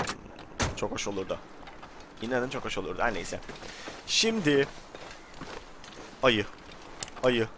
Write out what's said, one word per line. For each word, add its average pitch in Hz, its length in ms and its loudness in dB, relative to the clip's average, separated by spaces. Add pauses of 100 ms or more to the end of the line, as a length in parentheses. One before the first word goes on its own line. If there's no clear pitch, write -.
(760)
Çok 104 160 0
hoş - 160 -2
olurdu. 95 320 -2 (800)
İnanın 123 280 2
çok 131 160 -4
hoş 107 120 0
olurdu. 90 240 -2
Her 113 120 4
neyse. 87 260 -4 (680)
Şimdi. 151 600 6 (1600)
Ayı. 113 220 8 (800)
Ayı. 120 240 6 (100)